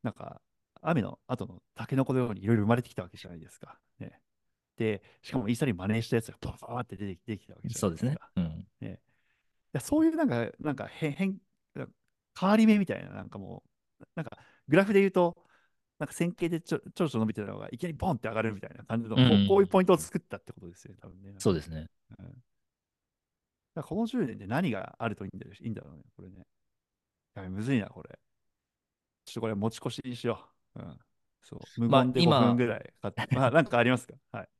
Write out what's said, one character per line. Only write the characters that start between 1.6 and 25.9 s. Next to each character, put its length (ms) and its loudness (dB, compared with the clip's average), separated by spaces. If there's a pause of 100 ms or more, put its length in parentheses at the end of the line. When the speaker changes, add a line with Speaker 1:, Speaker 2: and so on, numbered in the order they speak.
Speaker 1:
タ 140 -10
ケ 80 -4
ノ 100 2
コ 80 -2
の 60 2
よ 100 0
う 60 -6
に 80 -14
い 20 -10
ろ 80 6
い 40 8
ろ 60 4
生 60 2
ま 60 6
れ 80 -2
て 60 -14
き 40 -20
た 80 -8
わ 80 -10
け 80 -20
じ 100 -20
ゃ 40 -16
な 40 -14
い 40 -16
で 100 -20
す 100 -20
か。 200 -20 (180)
ね。 240 -16 (540)
で、 260 -2 (220)
し 80 -14
か 80 -2
も 100 -2
イ 40 2
ー 20 2
サ 100 -2
リ 60 0
ア 20 0
ム 60 -4
マ 80 -4
ネ 80 2
ー 80 0
し 60 -10
た 80 0
や 40 2
つ 100 -14
が 80 -20
バ 220 -8
バ 140 -12
バ 60 -4
っ 40 -8
て 100 -14
出 120 -8
て 80 -10
き-、 100 -20
出 120 -6
て 60 -18
き 40 -20
た 80 -20
わ 80 -20
け 40 -8
じ 160 -8
ゃ 40 2
な 60 0
い 20 -8
で 20 -14
す 80 -4
か。 300 -6
Speaker 2:
そ 60 0
う 40 0
で 0 -
す 60 -6
ね。 160 -12 (140)
う 40 -10
ん。 20 -10
Speaker 1:
ね。 60 -12
い 40 -16 (760)
や、 80 -4
そ 160 0
う 80 4
い 40 6
う 60 -2
な 100 0
ん 40 2
か、 300 -2
な 140 -4
ん 20 -4
か 100 -10
変、 280 -6
変、 280 -4 (340)
変 120 -10 (600)
わ 60 6
り 120 8
目 100 8
み 80 2
た 100 -4
い 80 -10
な、 60 -14
な 140 -12
ん 60 -14
か 100 -12
も 240 -14 (360)
う、 40 -20 (100)
な 80 -8
ん 20 -6
か 140 -14 (300)
グ 100 6
ラ 80 8
フ 80 0
で 60 8
言 100 6
う 20 0
と、 320 2 (540)
な 60 -6
ん 40 -6
か 60 -14
線 180 0
形 180 -4
で 120 -2
ち 140 -2
ょ-、 20 -4 (160)
ち 80 -6
ょ 40 4
ろ 40 -2
ち 60 -8
ょ 20 2
ろ 40 2
伸 40 2
び 80 -2
て 80 -6
た 60 -8
の 100 -10
が 140 -12
い 80 -12
き 20 -8
な 60 -4
り 80 -6
ボ 140 -4
ン 80 0
っ 20 -8
て 80 -6
上 80 -4
が 80 0
る 100 -2
み 80 -12
た 60 -14
い 100 -14
な 60 -20
感 180 -2
じ 80 -8
の、 60 -4
Speaker 2:
う 40 4
ん。 80 8
Speaker 1:
こ 80 8 (100)
う、 20 0
こ 100 6
う 40 6
い 20 6
う 40 4
ポ 140 4
イ 20 2
ン 40 4
ト 60 8
を 40 8
作 220 -6
っ 20 -6
た 160 -12
っ 60 -16
て 100 -18
こ 60 -20
と 100 -16
で 60 -20
す 100 -20
よ 80 -20
ね、 80 -20
多 60 -20
分 160 -20
ね。 160 -18
Speaker 2:
そ 100 4
う 60 4
で 60 -2
す 80 -14
ね。 200 -12 (300)
Speaker 1:
う 20 -20
ん。 40 -18
だ 60 -18
か 40 -20 (1400)
ら 80 -6
こ 120 -8
の 100 0
十 220 -2
年 100 -8
で 80 -14
何 260 -2
が 280 -8
あ 100 -2
る 60 -4
と 100 -12
い 80 -10
い 20 -20
ん 40 -14
だ 60 -14
ろ 60 -20
う、 120 -20
い 40 -8
い 40 -6
ん 20 -6
だ 80 -10
ろ 100 -20